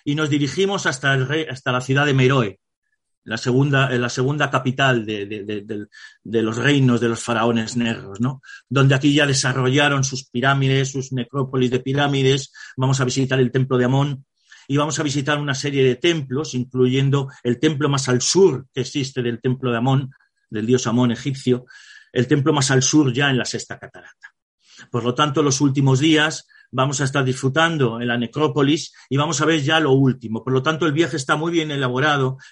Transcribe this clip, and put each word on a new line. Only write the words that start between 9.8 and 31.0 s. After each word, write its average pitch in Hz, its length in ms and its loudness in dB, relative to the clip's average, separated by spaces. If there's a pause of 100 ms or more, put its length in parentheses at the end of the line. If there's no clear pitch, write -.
sus - 260 -6
pirámides, 135 640 0
sus 131 220 -8
necrópolis 131 580 -2
de 123 80 0
pirámides. 135 720 0 (240)
Vamos 131 240 0
a 131 40 0
visitar 131 340 0
el 127 140 2
templo 131 260 0
de 123 60 2
Amón 135 400 0 (420)
y 139 100 -2
vamos 151 220 -2
a 165 60 -2
visitar 147 340 -2
una 143 160 -4
serie 139 300 0
de 127 100 4
templos, 151 600 -2
incluyendo 131 720 0 (160)
el 123 160 -2
templo 151 280 0
más 135 200 0
al 123 120 2
sur 170 540 2
que 135 60 -2
existe 131 420 -4
del 117 180 -4
templo 127 300 -2
de 117 60 0
Amón, 135 340 0 (400)
del 110 160 -4
dios 123 220 2
Amón 120 240 2
egipcio, 127 540 -2 (460)
el 120 140 0
templo 147 260 2
más 139 200 0
al 131 100 4
sur 147 300 2
ya 139 180 0
en 131 80 2
la 107 60 -2
sexta - 340 -10
catarata. - 560 -20 (560)
Por 117 140 -4
lo 120 100 -2
tanto, 151 280 2
los 143 200 0
últimos 135 380 2
días 156 460 2 (240)
vamos 135 300 -2
a 143 40 0
estar 135 200 0
disfrutando 131 760 0
en 120 100 -4
la 120 100 0
necrópolis 143 720 -2 (160)
y 131 80 -2
vamos 151 240 -2
a 151 60 0
ver 156 160 2
ya 160 180 2
lo 143 120 2
último. 120 520 0
Por 127 80 -2
lo 131 100 2
tanto, 160 220 -2
el 156 80 2
viaje 165 240 0